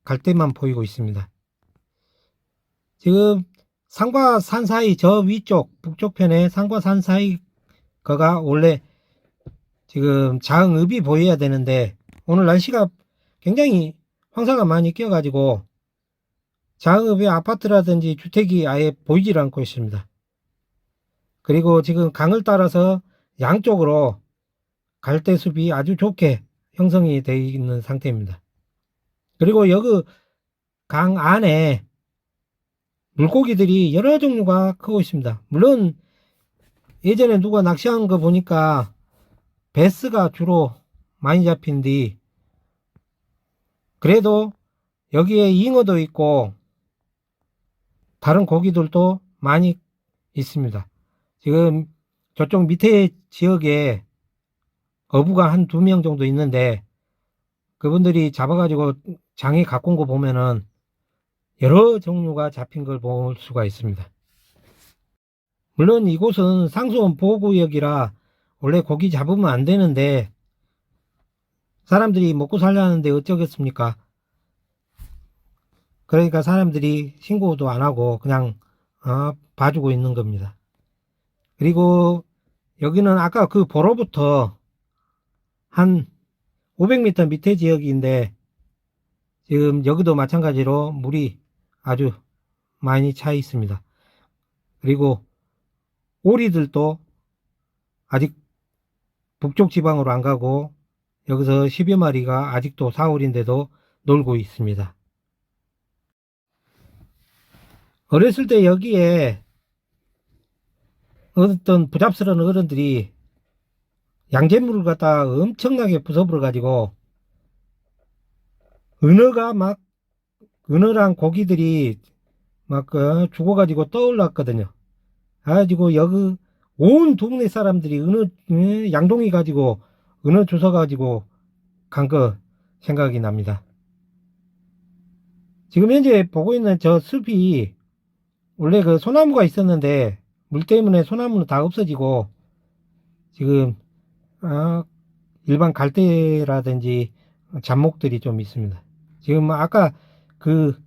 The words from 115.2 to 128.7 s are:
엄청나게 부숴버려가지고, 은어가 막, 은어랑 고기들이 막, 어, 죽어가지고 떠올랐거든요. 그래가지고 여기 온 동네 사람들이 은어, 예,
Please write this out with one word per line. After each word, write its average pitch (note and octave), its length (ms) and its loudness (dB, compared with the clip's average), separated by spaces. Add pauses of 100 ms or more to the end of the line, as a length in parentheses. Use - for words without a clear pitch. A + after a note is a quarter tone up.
엄청나게 G3+ 720 -2
부숴버려가지고, C3 920 -2 (2000)
은어가 A3+ 500 6
막, G3 260 -4 (920)
은어랑 G3 460 4
고기들이 D#3+ 840 -2 (640)
막, C#3 300 -8
어, D#3 360 0
죽어가지고 E3+ 540 0
떠올랐거든요. D#3 840 -2 (720)
그래가지고 F3 540 2
여기 F#3 420 0 (400)
온 C#4 400 6
동네 A#3+ 300 -4
사람들이 F3 520 -2
은어, G3 260 0 (260)
예, G3+ 400 -2